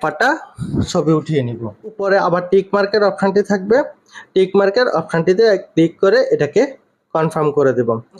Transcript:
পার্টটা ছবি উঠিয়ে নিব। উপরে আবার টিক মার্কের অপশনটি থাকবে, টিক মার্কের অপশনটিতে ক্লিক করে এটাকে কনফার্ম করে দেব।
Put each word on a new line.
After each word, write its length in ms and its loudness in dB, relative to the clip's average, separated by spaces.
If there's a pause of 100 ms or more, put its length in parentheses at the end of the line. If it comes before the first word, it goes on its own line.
পার্টটা 360 -2 (520)
ছবি 240 0
উঠিয়ে 300 -2
নিব। 280 -8 (120)
উপরে 340 -2
আবার 320 0
টিক 240 2
মার্কের 300 0
অপশনটি 400 0
থাকবে, 340 0 (560)
টিক 220 2
মার্কের 320 2
অপশনটিতে 680 2
ক্লিক 420 -2
করে 200 4 (120)
এটাকে 300 0 (520)
কনফার্ম 380 -2
করে 220 2
দেব। 160 0 (300)